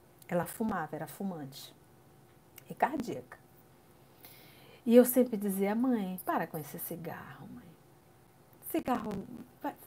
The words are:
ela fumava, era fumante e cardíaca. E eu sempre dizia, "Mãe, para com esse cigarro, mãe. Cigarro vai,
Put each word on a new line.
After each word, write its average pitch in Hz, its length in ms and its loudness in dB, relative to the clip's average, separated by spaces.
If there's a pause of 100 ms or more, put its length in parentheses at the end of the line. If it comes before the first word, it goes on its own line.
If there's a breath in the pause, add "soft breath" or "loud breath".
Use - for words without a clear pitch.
(280)
ela 175 180 0
fumava, 180 500 -4
era 151 120 -6
fumante 156 640 -8 (960)
e 170 60 -10
cardíaca. 214 640 -2 (1500 loud breath)
E 233 100 8
eu 240 100 12
sempre 247 320 4
dizia, 196 360 0
"Mãe, 220 500 0
para 247 220 0
com 165 120 -10
esse 151 220 -10
cigarro, - 680 -10
mãe. - 160 -16 (1080)
Cigarro 240 420 -2 (500)
vai, - 140 -6 (120)